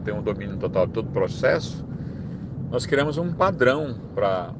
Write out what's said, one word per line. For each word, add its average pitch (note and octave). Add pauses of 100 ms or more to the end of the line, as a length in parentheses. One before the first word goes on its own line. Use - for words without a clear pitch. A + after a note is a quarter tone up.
tem G#2+
um G#2
domínio G2+
total F#2
de -
todo A2+
o -
processo, - (880)
nós B2
criamos C#3+
um E3+
padrão D3 (160)
pra F#2+